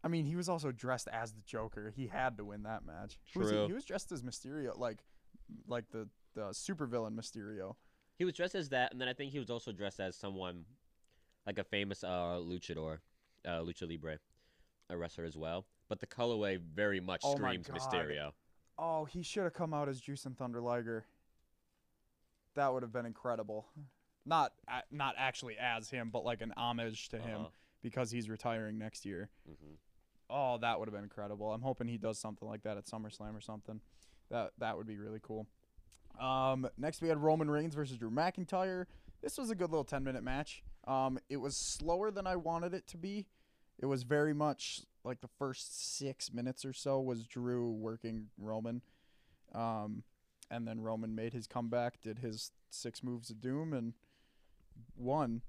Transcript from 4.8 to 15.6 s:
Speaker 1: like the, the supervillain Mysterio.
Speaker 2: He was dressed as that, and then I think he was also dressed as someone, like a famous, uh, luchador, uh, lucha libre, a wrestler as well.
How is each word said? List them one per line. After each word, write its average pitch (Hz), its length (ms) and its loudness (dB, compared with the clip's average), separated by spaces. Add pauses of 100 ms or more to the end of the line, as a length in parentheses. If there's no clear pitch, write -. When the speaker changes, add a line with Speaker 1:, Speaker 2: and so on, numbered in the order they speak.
Speaker 1:
like 120 260 -2
the, 110 160 -4 (260)
the 107 160 -2
supervillain 120 680 0
Mysterio. 107 600 -6 (420)
Speaker 2:
He 180 80 4
was 175 80 2
dressed 180 200 -2
as 170 140 -2
that, 127 240 4
and 127 80 -6
then 127 80 2
I 127 60 0
think 139 180 -6
he 147 60 -2
was 117 100 -2
also 117 240 -2
dressed 98 280 -2
as 95 140 0
someone, 92 500 -4 (840)
like 104 120 -2
a 98 60 0
famous, 101 400 0
uh, 87 380 2
luchador, 80 560 -4 (480)
uh, 85 140 0
lucha 85 280 -4
libre, 78 300 -4 (720)
a 90 80 -2
wrestler 85 260 -4
as 78 140 -6
well. 82 260 -2 (240)